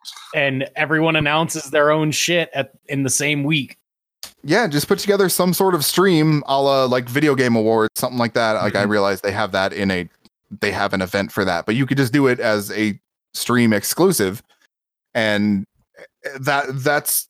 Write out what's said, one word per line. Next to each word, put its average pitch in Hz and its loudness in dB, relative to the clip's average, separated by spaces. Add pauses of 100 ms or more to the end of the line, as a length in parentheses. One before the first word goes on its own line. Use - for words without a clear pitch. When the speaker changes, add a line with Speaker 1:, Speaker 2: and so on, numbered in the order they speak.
(340)
Speaker 1:
and 139 -2
everyone 156 0
announces 151 -2
their 147 4
own 156 2
shit 165 0
at, 139 -4 (160)
in 139 -2
the 127 -2
same 147 -2
week. 165 -4 (640)
Speaker 2:
Yeah, 202 2
just 147 -2
put 196 0
together 196 0
some 180 0
sort 190 2
of 147 -2
stream, 156 2
a 139 0
la, 139 2
like, 123 -2
Video 143 2
Game 123 2
Awards, 110 2
something 123 -4
like 117 -2
that. 113 2 (100)
Like, 101 -2
I 101 2
Speaker 1:
Mm-hmm. 101 0
Speaker 2:
realize 98 0
they 101 -2
have 101 -4
that 98 0
in 98 -2
a, 90 -4 (540)
they 104 0
have 101 -2
an 95 -2
event 101 -4
for 101 -2
that, 85 -2
but 107 0
you 135 0
could 139 0
just 127 0
do 143 2
it 123 0
as 107 0
a 104 -2 (360)
stream 117 2
exclusive. 107 0 (680)
And 104 0 (760)
that, 139 0 (180)
that's, 147 -2